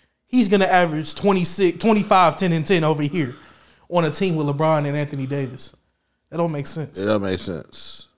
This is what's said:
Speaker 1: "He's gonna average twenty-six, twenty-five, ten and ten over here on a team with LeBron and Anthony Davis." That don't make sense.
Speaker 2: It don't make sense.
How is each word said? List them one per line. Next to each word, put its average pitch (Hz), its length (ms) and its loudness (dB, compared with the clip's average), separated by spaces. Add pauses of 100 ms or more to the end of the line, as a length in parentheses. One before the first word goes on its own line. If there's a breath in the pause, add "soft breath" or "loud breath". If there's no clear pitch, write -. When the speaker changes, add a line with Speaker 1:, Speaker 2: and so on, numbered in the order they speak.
(280 soft breath)
Speaker 1:
"He's 247 200 2
gonna 190 180 4
average 165 500 2
twenty-six, 185 640 0
twenty-five, 202 580 4
ten 180 160 0
and 160 120 0
ten 175 180 2
over 151 180 0
here 143 340 -4 (540 soft breath)
on 175 160 2
a 151 60 -2
team 185 240 -2
with 156 100 -2
LeBron 147 400 0
and 143 100 -4
Anthony 143 300 -6
Davis." 131 500 -8 (540)
That 156 80 -12
don't 170 140 -2
make 143 160 -6
sense. - 320 -10
Speaker 2:
It 98 60 -2
don't 104 180 2
make 95 160 -2
sense. - 680 -12 (100)